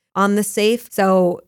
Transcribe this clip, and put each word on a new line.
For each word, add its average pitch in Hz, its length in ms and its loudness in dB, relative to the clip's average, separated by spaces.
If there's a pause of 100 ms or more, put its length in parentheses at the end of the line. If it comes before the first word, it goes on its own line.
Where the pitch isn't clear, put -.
(180)
on 202 180 2
the 208 80 0
safe. 220 480 -2
So 190 560 0